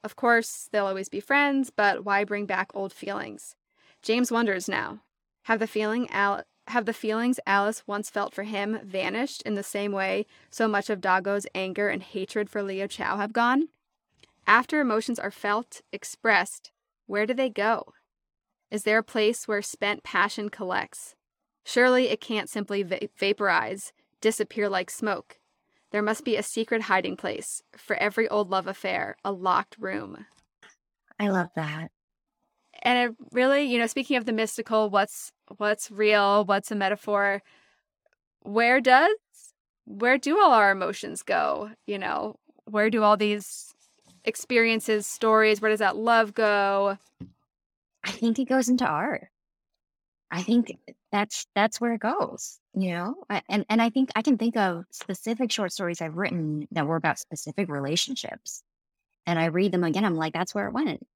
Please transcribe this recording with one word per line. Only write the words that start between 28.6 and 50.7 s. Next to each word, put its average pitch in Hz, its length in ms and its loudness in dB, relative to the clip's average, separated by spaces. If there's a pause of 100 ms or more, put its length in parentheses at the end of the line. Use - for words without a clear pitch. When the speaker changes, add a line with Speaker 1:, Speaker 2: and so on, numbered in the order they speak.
Speaker 1:
affair, 190 560 -6
a 196 80 -4
locked 185 480 -2
room. 196 460 -8 (920)
Speaker 2:
I 208 100 0
love 180 260 0
that. 156 360 -6 (880)
Speaker 1:
And 247 300 2
it 233 40 -14 (160)
really, 269 320 4
you 240 160 2
know, 233 80 2
speaking 269 300 -2
of 226 80 -2
the 226 80 -2
mystical, 220 560 0
what's, - 420 0 (260)
what's 208 340 -2
real, 208 520 4
what's 196 280 0
a 214 40 -4
metaphor, 196 680 0 (1000)
where 233 400 2
does, 277 340 6 (680)
where 226 320 2
do 302 240 2
all 349 100 8
our 208 200 8
emotions 185 520 -4
go? 180 460 0 (160)
You 202 140 -6
know, 214 380 -4 (280)
where 214 240 2
do 220 140 2
all 208 120 8
these 208 580 -4 (520)
experiences, 220 800 2
stories, 220 560 4
where 214 80 2
does 214 100 2
that 202 160 2
love 226 380 2
go? 196 640 2 (1080)
Speaker 2:
I 196 80 -6
think 226 280 0
it 254 100 -2
goes 262 180 4
into 247 180 2
art. 180 420 -2 (1040)
I 180 100 -6
think 233 360 2 (340)